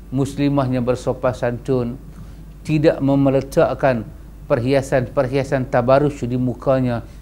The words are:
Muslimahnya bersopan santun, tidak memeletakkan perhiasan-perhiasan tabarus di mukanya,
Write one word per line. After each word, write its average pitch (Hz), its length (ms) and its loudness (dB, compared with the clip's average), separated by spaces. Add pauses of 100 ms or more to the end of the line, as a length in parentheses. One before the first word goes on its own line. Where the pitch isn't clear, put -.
(120)
Muslimahnya 139 720 0
bersopan 123 480 0
santun, 123 640 -2 (720)
tidak 156 320 4
memeletakkan 135 1040 2 (480)
perhiasan-perhiasan 131 1200 0
tabarus 135 560 4
di 123 80 -2
mukanya, 127 720 0 (140)